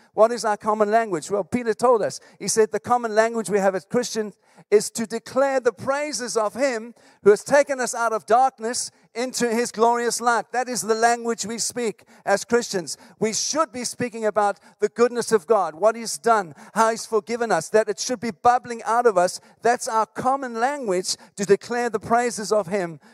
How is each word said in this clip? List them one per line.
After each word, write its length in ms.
What 180
is 140
our 100
common 340
language? 400
Well, 140
Peter 300
told 260
us. 200
He 100
said, 220
"The 100
common 340
language 360
we 80
have 160
as 100
Christians 540
is 220
to 140
declare 540
the 120
praises 640
of 180
him 400
who 80
has 140
taken 360
us 140
out 180
of 120
darkness 640
into 380
his 200
glorious 480
light." 320
That 160
is 120
the 140
language 500
we 140
speak 460
as 200
Christians. 520
We 160
should 380
be 120
speaking 400
about 340
the 100
goodness 440
of 140
God, 280
what 220
he's 220
done, 360
how 160
he's 140
forgiven 480
us, 180
that 180
it 100
should 220
be 100
bubbling 540
out 220
of 120
us. 220
That's 280
our 180
common 480
language 640
to 80
declare 460
the 100
praises 520
of 160
him 180